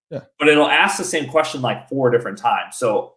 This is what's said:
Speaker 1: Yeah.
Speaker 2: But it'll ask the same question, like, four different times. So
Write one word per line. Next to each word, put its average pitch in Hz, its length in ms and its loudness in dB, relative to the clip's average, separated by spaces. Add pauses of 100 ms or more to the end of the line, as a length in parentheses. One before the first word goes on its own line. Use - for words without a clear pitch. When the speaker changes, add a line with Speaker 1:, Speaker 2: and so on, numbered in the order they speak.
(100)
Speaker 1:
Yeah. 143 100 -10 (180)
Speaker 2:
But 147 100 2
it'll 147 200 6
ask 170 300 2
the 190 60 -4
same 151 260 -4
question, 156 320 -2
like, 113 260 -4
four 135 220 0
different - 280 -2
times. 101 380 -2
So - 400 -2